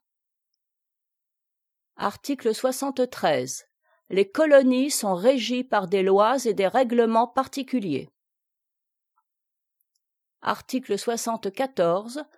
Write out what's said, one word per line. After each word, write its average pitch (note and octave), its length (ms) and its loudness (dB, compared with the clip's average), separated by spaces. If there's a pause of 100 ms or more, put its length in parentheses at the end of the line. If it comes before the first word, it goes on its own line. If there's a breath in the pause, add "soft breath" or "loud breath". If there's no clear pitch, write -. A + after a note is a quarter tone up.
(2000)
Article A3 580 -4
soixante-treize. B3 1120 -2 (440)
Les G3 200 0
colonies C#4 600 4
sont F#3+ 240 -2
régies A#3+ 480 0
par G#3 240 -2
des F#3+ 160 0
lois G#3 420 2
et A3 80 0
des F#3+ 140 0
règlements A#3 600 2
particuliers. A#3+ 840 -4 (2250)
Article G#3 560 -4
soixante-quatorze. A3+ 1300 -4 (120)